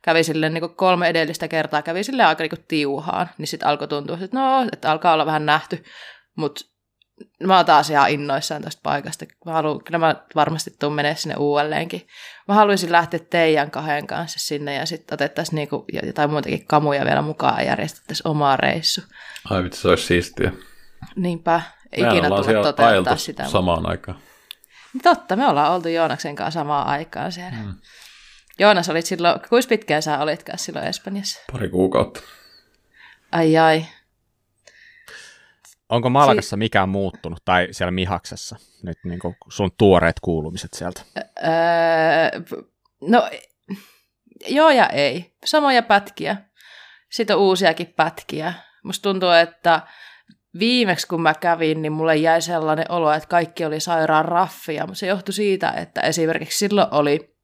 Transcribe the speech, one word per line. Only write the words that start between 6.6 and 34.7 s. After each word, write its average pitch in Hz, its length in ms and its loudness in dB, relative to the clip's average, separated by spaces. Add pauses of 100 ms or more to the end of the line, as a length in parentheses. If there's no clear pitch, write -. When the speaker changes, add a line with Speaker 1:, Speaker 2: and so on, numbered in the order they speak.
Speaker 1:
mä 190 120 4
oon 175 100 6
taas 151 240 6
ihan 139 200 4
innoissaan 147 520 -4
tosta 151 200 -14
paikasta. 143 420 -6 (220)
Mä 165 60 -10
haluan, 156 320 -2
kyllä 170 140 -4
mä 160 160 2 (200)
varmasti 156 360 0 (100)
tuun 147 120 -2
menee 151 240 -2
sinne 156 200 -8
uudelleenkin. 151 680 -2 (420)
Mä 202 60 2
haluaisin 196 380 4
lähteä 170 280 2 (100)
teidän 156 400 2
kahden 147 360 -4
kanssa 160 320 -8
sinne 143 360 -6
ja 139 120 -4
sit - 260 -10
otettais 143 400 -4
niinku 147 400 -4
jo-, - 140 -6
jotain 147 240 -2
muitakin - 360 -4
kamuja 147 380 2
vielä 139 180 2
mukaan 147 360 -2
ja - 80 -2
järjestettais - 560 -6
omaa 147 340 0
reissu. - 440 -2 (500)
Speaker 2:
Ai 92 140 0
vitsi, - 160 -10
se - 80 0
olisi 85 180 4
siistiä. 90 460 0 (640)
Speaker 1:
Niinpä, 170 440 -2 (360)
Speaker 2:
Mehän 233 160 4
Speaker 1:
ikinä 90 140 2
Speaker 2:
ollaan 92 40 2
Speaker 1:
tulla 98 120 2
Speaker 2:
siellä 107 200 2
Speaker 1:
toteuttaa 117 260 4
Speaker 2:
ajeltu 107 280 4
Speaker 1:
sitä. - 320 -8
Speaker 2:
samaan 85 400 0
aikaan. 87 300 -8 (840)
Speaker 1:
Totta, 285 340 2
me 269 100 2
ollaan 147 260 4
oltu 170 160 -2
Joonaksen 156 480 -2
kanssa 156 240 -4
samaan 143 260 -2
aikaan 160 460 -6
siellä. 180 240 -14
Speaker 2:
Hmm. 101 180 -10 (840)
Speaker 1:
Joonas, 190 300 4
olit 160 180 -2
silloin, 170 420 0
kuinka 247 200 2
pitkään 156 340 0
sä 151 160 -2
olitkaan 151 400 -6
silloin - 280 -10
Espanjassa? - 540 -8 (120)
Speaker 2:
Pari - 160 -6
kuukautta. 92 520 0 (1120)
Speaker 1:
Ai 160 260 4
ai. 160 260 4 (2000)